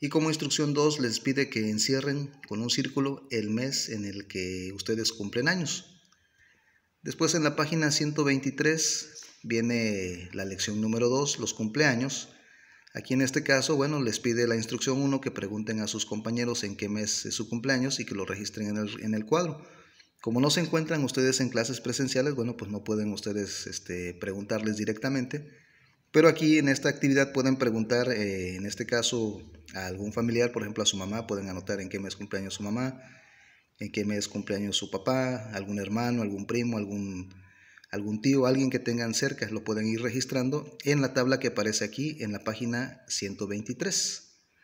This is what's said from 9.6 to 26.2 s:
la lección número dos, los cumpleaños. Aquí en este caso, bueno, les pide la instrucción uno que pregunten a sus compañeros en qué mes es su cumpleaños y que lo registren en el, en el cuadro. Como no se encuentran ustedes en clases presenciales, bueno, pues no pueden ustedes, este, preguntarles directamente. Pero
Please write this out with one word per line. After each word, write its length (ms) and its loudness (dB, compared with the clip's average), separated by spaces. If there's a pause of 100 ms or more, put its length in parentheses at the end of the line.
la 100 -6
lección 380 -4
número 260 2
dos, 300 2
los 160 -4
cumpleaños. 760 0 (680)
Aquí 180 -2
en 80 4
este 220 2
caso, 320 4
bueno, 260 2
les 180 0
pide 280 2
la 80 2
instrucción 440 0
uno 220 2
que 80 -4
pregunten 520 -4
a 60 -2
sus 200 -4
compañeros 560 -2
en 140 -6
qué 120 -4
mes 380 -2
es 80 -4
su 120 -4
cumpleaños 520 0
y 60 -4
que 100 -6
lo 100 -2
registren 440 -6
en 80 -2
el, 260 -4
en 100 0
el 140 -2
cuadro. 360 0 (560)
Como 220 0
no 80 6
se 120 4
encuentran 420 0
ustedes 380 2
en 80 2
clases 300 0
presenciales, 540 0
bueno, 240 -2
pues 140 -8
no 120 -6
pueden 300 0
ustedes, 540 -4
este, 480 -6
preguntarles 640 -2
directamente. 840 -4 (500)
Pero 160 10